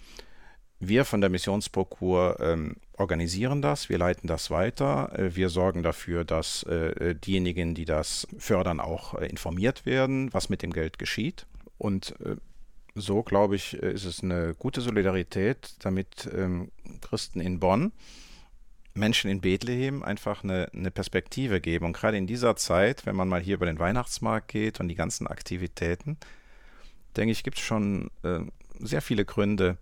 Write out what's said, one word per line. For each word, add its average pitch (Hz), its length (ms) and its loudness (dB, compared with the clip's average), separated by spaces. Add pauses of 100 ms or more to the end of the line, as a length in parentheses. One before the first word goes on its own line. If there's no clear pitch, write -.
(800)
Wir 110 280 4
von 104 160 2
der 98 80 6
Missionsprokur, 92 1120 2
ähm, 80 360 0 (220)
organisieren 98 640 0
das, 147 260 0
wir 92 80 2
leiten 87 300 2
das 82 240 -2
weiter, 135 680 0
äh, 92 160 0
wir 92 140 2
sorgen 87 340 2
dafür, 85 440 -2
dass, - 380 -2
äh, 82 500 0
diejenigen, 87 600 0
die 80 120 -6
das 78 400 -2 (100)
fördern, 90 420 2
auch, - 360 -6
äh, - 100 -4
informiert 90 640 -2
werden, 131 480 2
was - 160 0
mit - 100 -2
dem 85 140 -4
Geld 80 240 -2
geschieht. - 480 -4 (320)
Und, - 420 -2
äh, - 160 -4 (580)
so, 101 280 0
glaube 101 340 4
ich, - 260 -6
äh, 101 80 0
ist 98 140 -4
es 87 180 -6
eine 87 320 0
gute - 280 -4
Solidarität, 98 960 2
damit, - 520 -2
ähm, 92 400 -2 (300)
Christen - 400 -4
in 90 180 0
Bonn 101 340 4 (1040)
Menschen 107 360 2
in 95 100 0
Bethlehem 123 600 0
einfach 104 420 -4
eine, 92 280 0
eine 92 180 -4
Perspektive 98 720 0
geben. 85 260 0
Und 85 60 0
gerade 110 240 2
in 95 100 0
dieser 117 300 2
Zeit, 98 500 4
wenn 101 100 -2
man 92 120 2
mal 90 120 2
hier 95 160 0
über 90 100 2
den 80 120 0
Weihnachtsmarkt 110 680 0
geht 110 320 -2
und 90 80 -2
die 85 60 -4
ganzen - 320 -2
Aktivitäten, 90 880 -4 (1000)
denke 110 160 4
ich, 107 100 -2
gibt's - 180 -4
schon, 101 500 0 (120)
äh, 87 180 0 (380)
sehr 143 240 -2
viele 104 220 2
Gründe, 98 580 2